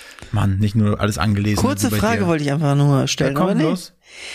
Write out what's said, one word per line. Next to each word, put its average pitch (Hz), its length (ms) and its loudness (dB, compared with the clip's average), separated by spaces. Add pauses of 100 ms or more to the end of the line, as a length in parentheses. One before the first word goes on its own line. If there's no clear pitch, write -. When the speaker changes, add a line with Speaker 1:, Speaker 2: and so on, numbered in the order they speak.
(320)
Speaker 1:
Mann, 101 240 0
nicht 104 180 0
nur 104 240 2
alles 104 200 -2
angelesen 101 420 0
Speaker 2:
Kurze 269 280 0
Speaker 1:
wie - 20 0
bei 208 80 -2
Speaker 2:
Frage 214 220 0
Speaker 1:
dir. 190 80 0
Speaker 2:
wollte 156 160 0
ich 143 60 0
einfach 143 240 0
nur 143 340 4
stellen, 135 240 -2
Speaker 1:
Ja, - 20 -4
komm, 185 160 0
Speaker 2:
aber 190 60 0
nee. 294 80 2
Speaker 1:
los. - 280 -4 (420)